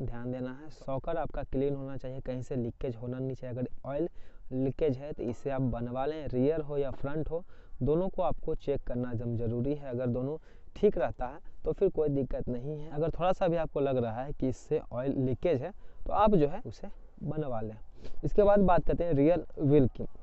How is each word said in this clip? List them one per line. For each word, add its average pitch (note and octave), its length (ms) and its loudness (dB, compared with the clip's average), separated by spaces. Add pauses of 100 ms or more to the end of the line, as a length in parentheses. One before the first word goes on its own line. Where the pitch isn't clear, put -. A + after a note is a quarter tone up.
ध्यान A#2+ 300 -4
देना B2+ 220 -4
है। C#3 160 -12
soaker C3+ 480 -4
आपका C#3+ 260 -2
clean C#3 320 0
होना C3+ 220 -6
चाहिए, C3 220 -8
कहीं B2+ 220 -4
से C3+ 140 -6
leakage A#2+ 400 -4
होना B2 240 -8
नहीं C3 160 -4
चाहिए। G#2 200 -8
अगर B2+ 140 -4 (160)
ऑयल D3 240 -2 (440)
leakage C3+ 440 0
है C#3+ 160 -10
तो - 100 -8
इसे A#2+ 260 -4
आप C3 120 -2
बनवा A#2+ 440 -2
लें, D3+ 220 -4
rear C3+ 340 2
हो C#3+ 160 -4
या C#3 140 0
front C#3 380 -2
हो, D#3+ 140 -4 (380)
दोनों D#3+ 280 2
को - 120 -2
आपको D3+ 340 2
check C#3 260 -2
करना B2 320 -2
जम A#2 240 -2
ज़रूरी A#2+ 380 0
है। C#3+ 140 -8
अगर B2+ 180 -2
दोनों C3 300 0 (380)
ठीक G#3 220 4
रहता B2+ 300 -2
है C#3+ 120 -10 (260)
तो D#3 60 0
फिर F#3 180 4
कोई D3+ 200 0
दिक्कत C3+ 400 0
नहीं B2+ 300 -4
है। - 120 -8
अगर D3+ 180 0
थोड़ा F3 220 2
सा F#3+ 160 2
भी E3+ 100 2
आपको D#3 220 -2
लग C#3 180 2
रहा A#2 260 -2
है C#3+ 100 -6
कि C3 160 -2
इससे - 300 -2 (120)
oil B2+ 260 -2
leakage C3 440 2
है E3 100 -8 (340)
तो - 80 -2
आप G#3 220 6
जो D3 120 8
है F3 180 -2
उसे B2 220 -10 (360)
बनवा D3 380 -2
लें। A2 140 -6 (480)
इसके F3+ 200 6
बाद G3+ 160 8
बात F3+ 260 8
करते D3+ 180 4
हैं E3+ 100 2
rear D#3 320 6 (140)
wheel C#3+ 280 8
की। - 180 -4 (180)